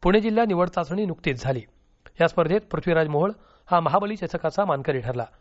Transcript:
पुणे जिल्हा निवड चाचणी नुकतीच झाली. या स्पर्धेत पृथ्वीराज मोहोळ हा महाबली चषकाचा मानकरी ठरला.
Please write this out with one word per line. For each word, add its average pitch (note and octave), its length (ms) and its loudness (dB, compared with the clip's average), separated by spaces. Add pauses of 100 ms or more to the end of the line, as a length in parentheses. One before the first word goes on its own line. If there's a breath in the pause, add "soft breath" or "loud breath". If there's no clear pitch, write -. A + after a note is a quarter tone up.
पुणे F#3+ 160 6
जिल्हा A3+ 260 2
निवड F3+ 240 0
चाचणी F3 360 -4
नुकतीच C#3 380 -4
झाली. B2+ 180 -2 (600)
या E3+ 60 4
स्पर्धेत F3 340 0 (100)
पृथ्वीराज D#3+ 360 0
मोहोळ D#3 240 0 (400 soft breath)
हा F3 80 4
महाबली G3 360 0
चषकाचा F3 500 -4
मानकरी C#3 340 -2
ठरला. A#2+ 260 -6 (160 soft breath)